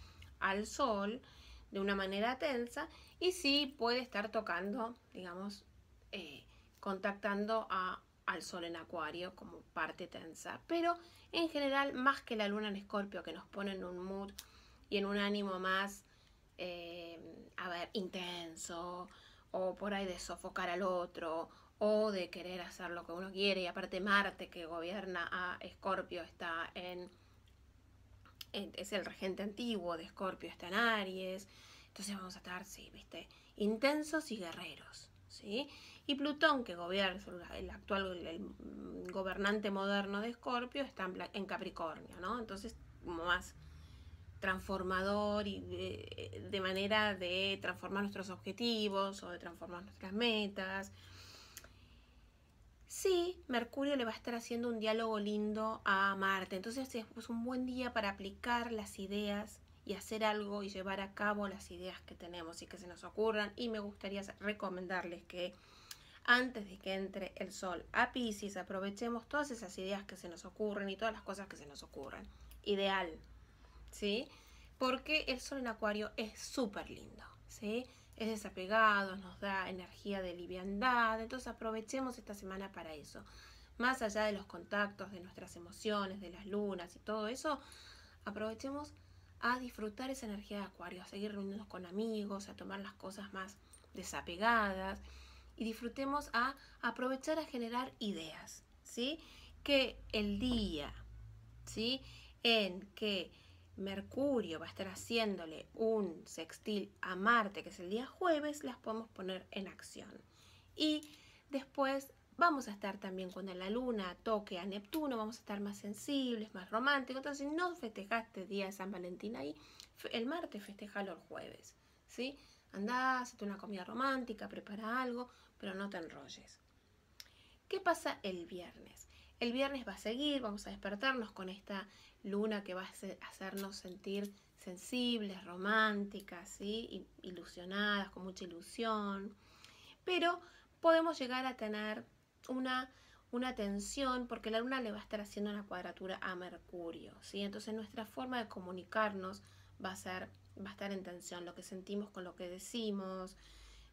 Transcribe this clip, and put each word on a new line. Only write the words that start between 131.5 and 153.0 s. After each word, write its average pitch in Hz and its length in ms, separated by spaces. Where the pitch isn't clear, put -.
luna 202 400
que 190 100
va 185 100
a 190 60
hace-, - 300
hacernos 196 460
sentir 202 580
sensibles, 208 840
románticas, 202 1080
¿sí? 214 400
I-, - 380
ilusionadas, 190 840
con 185 140
mucha 185 220
ilusión. 202 920
Pero 359 340
podemos 330 400
llegar 254 260
a 254 120
tener 214 480
una, 262 420
una 247 240
tensión 240 720
porque 220 240
la 220 80
luna 262 200
le 226 120
va 208 80
a 208 40
estar - 160
haciendo 208 320
una 208 140
cuadratura 180 560
a 185 140
Mercurio, 175 840
¿sí? - 200
Entonces 208 320
nuestra 220 320
forma 254 360
de 220 60
comunicarnos 190 960
va 190 80
a 190 60
ser, 185 320
va 196 120
a 202 40
estar 202 200
en 190 100
tensión, 175 400
lo 170 120
que 185 80
sentimos 202 480
con 185 120
lo 180 120
que 180 120
decimos. 190 880